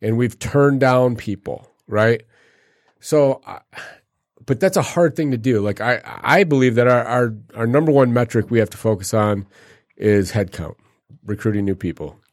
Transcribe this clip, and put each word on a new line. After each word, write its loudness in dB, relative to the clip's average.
and -2
we've -2
turned 2
down 2
people, -10
right? 2
So, 0
I, -16
but -4
that's 0
a 2
hard 0
thing -2
to -2
do. 0
Like, -4
I, -2
I 0
believe 2
that 4
our, 2
our, -2
our -4
number 2
one 4
metric 0
we 0
have 2
to -20
focus -4
on 0
is 0
headcount, -6
recruiting -4
new -2
people, -10